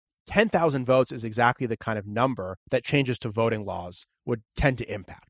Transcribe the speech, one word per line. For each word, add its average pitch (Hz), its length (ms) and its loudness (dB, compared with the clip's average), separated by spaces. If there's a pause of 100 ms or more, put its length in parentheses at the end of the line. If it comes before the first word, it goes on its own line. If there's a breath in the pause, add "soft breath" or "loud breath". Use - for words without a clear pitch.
(260)
ten 208 240 2
thousand 147 360 2
votes 131 260 4
is 123 120 -8
exactly 117 440 2
the 113 100 -2
kind 110 220 -4
of 101 80 -8
number 104 500 -2 (140)
that 127 120 0
changes 131 360 0
to 120 100 -8
voting 110 340 0
laws 90 440 -10 (180)
would 117 160 -4 (140)
tend 135 220 2
to 113 140 -8
impact, - 380 -12